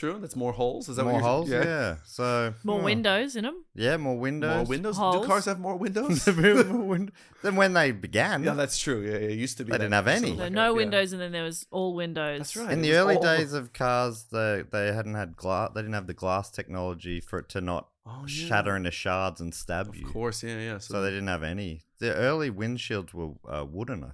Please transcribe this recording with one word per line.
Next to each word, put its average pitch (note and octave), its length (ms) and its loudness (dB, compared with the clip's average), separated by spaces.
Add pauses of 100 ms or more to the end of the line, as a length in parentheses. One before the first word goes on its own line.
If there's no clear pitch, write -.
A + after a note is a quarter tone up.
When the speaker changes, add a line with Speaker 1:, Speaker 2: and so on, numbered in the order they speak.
(120)
Speaker 1:
true. G#3 80 -8
That's E3 160 -12
more B2 180 -2
holes. B2 360 -2
Is B2 80 -6
that C3 60 2
Speaker 2:
More A#2+ 100 2
Speaker 1:
what A#2 60 4
you're A#2 100 2
Speaker 2:
holes, D3+ 200 2
Speaker 1:
yeah. B2+ 140 2
Speaker 2:
yeah. C#3 320 0 (100)
So, A#2+ 480 0 (100)
Speaker 3:
More G#3 160 0
Speaker 2:
hmm. F#3+ 60 0
Speaker 3:
windows A3 500 2
in G#3+ 100 -4
'em? E4 180 -8 (100)
Speaker 2:
Yeah, C3 240 2
more C3 220 -2
windows. D3+ 360 -2
Speaker 1:
More E3+ 100 2
windows? F3+ 320 -2
Speaker 3:
Holes? F#3 240 4
Speaker 1:
Do B3 60 -2
cars G3 180 2
have G3 140 -2
more F#3 180 -4
windows? G#3 500 0
Speaker 2:
<laughs> F#3+ 80 6
More G3+ 520 6
win-, G3 240 0 (300)
than G3 140 0
when F#3+ 180 6
they D3+ 180 6
began. B2 520 0
Speaker 1:
Yeah, D3+ 120 2
that's C#3+ 240 0
true. A#2+ 220 0
Yeah, G#2 180 -2
yeah, G#2+ 100 0
it A2 80 -2
used B2+ 220 -4
to C3 40 -6
be A2+ 80 -4
Speaker 2:
They B2 60 2
Speaker 1:
that G#2+ 60 2
Speaker 2:
didn't G#2 100 2
have G2+ 120 6
Speaker 1:
for B2 60 4
something A3+ 200 2
Speaker 2:
any. D#2+ 60 -4
Speaker 3:
There F3+ 80 -2
Speaker 1:
like F3+ 60 -4
Speaker 3:
were G3 40 -4
no A3 60 4
Speaker 1:
that, A3+ 80 6
yeah. A3+ 80 2
Speaker 3:
windows, G3+ 360 2
and F3+ 80 -6
then F3 100 -6
there E3+ 120 -4
was E3 280 -6
all F#3 240 0
windows. D#3 440 -4
Speaker 1:
That's D3 180 -8
right. A3+ 140 -4
Speaker 2:
In D#3 80 2
Speaker 1:
It - 20 2
Speaker 2:
the D3+ 80 4
Speaker 1:
was D#3+ 80 8
Speaker 2:
early G3 200 6
Speaker 1:
all F3+ 40 4
Speaker 2:
days D#3+ 320 4
of B2+ 200 -6
cars, B2 580 0
they, G#2+ 400 0
they G2+ 220 0
hadn't G#2+ 220 -4
had F2 220 -6
gla-, F#2 360 0
they G#2+ 80 -4
didn't G#2+ 120 -6
have G2 140 -4
the F2 60 -8
glass F#2+ 380 -2
technology F2 680 -6
for - 180 -6
it - 100 -12
to G2 120 -4
not F2 280 -4 (200)
Speaker 1:
Oh, B2+ 160 -12
yeah. D3+ 220 -6
Speaker 2:
shatter G2+ 300 2
into F2 120 -2
shards F#2 520 -2
and E2+ 120 -8
stab F#2 360 -6
Speaker 1:
Of - 80 -14
Speaker 2:
you. - 100 -10
Speaker 1:
course, A2 340 -6
yeah, A#2 180 -8
yeah. A2 180 -8
Speaker 2:
So G2+ 240 -4
they G2 80 0
didn't G2 180 -4
have E2+ 160 -2
any. E2+ 380 -6 (180)
The A2+ 160 0
early C#3 340 0
windshields G#2+ 640 -6
were, E2 180 -8 (140)
uh, C#2+ 200 -6
wooden, F#2+ 380 -8
I C2 100 -14